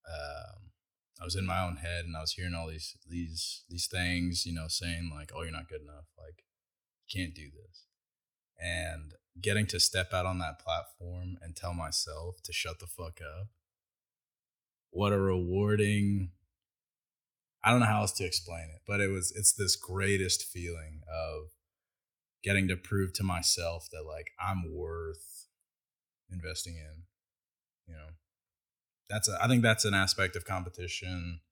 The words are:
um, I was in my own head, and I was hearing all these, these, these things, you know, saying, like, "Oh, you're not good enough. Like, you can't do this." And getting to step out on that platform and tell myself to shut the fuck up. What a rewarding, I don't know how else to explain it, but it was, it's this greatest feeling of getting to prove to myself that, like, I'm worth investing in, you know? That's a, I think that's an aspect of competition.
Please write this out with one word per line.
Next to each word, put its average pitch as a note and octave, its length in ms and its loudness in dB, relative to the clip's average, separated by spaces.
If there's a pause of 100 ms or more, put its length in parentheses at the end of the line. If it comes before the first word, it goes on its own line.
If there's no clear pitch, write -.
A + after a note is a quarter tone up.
um, D2+ 640 -10 (500)
I F2 40 -10
was F2+ 100 -2
in F#2+ 100 0
my F2+ 160 2
own F2 160 -2
head, E2+ 280 -4
and E2 100 -8
I D#2 60 -6
was E2 120 -4
hearing F2+ 220 -4
all E2 120 -4
these, D#2+ 380 -10
these, E2 640 -6
these F2 180 -4
things, F2 580 0
you F2 80 -4
know, D#2+ 160 -4
saying, E2+ 440 -2
like, D2 220 -12
"Oh, D#2+ 80 -6
you're E2 80 -6
not D#2 160 -8
good D2+ 140 -10
enough. D2 240 -20 (120)
Like, D#2+ 280 -20 (600)
you F#2+ 160 -6
can't D#2+ 140 -4
do D2 160 -14
this." - 340 -20 (720)
And E2 560 -6 (280)
getting G#2 260 4
to - 120 -2
step - 340 2
out F2+ 120 2
on F#2 140 0
that D#2+ 200 -4
platform F2 840 -4
and E2 140 -12
tell F2 180 -4
myself D#2+ 680 -4
to - 80 -10
shut - 280 -2
the F2+ 80 -14
fuck - 340 -10
up. D#2+ 260 -8 (1400)
What G2+ 240 4
a G2+ 60 6
rewarding, G2+ 1120 4 (1300)
I A2 80 8
don't B2 80 8
know A2+ 60 8
how G#2+ 160 6
else G#2 120 2
to F#2+ 120 -2
explain E2 500 -4
it, - 100 -20
but G2+ 140 0
it G2 80 4
was, F#2 260 0
it's G#2+ 200 4
this F#2+ 240 2
greatest F#2+ 680 2
feeling D#2+ 680 -8
of D#2 420 -6 (920)
getting F#2+ 240 4
to F2+ 80 2
prove F#2+ 380 0
to G2 100 0
myself E2+ 680 0
that, D#2 120 -10
like, D#2 340 -10
I'm F2+ 360 -2
worth E2 720 -8 (840)
investing E2+ 460 -6
in, D#2 280 -14 (840)
you E2 60 -16
know? D#2 160 -16 (1000)
That's G#2 200 2
a, F2 120 0
I A2+ 60 6
think B2 160 8
that's A2 220 6
an G#2 80 4
aspect F#2+ 420 4
of F2 80 -4
competition. F2 960 -6 (120)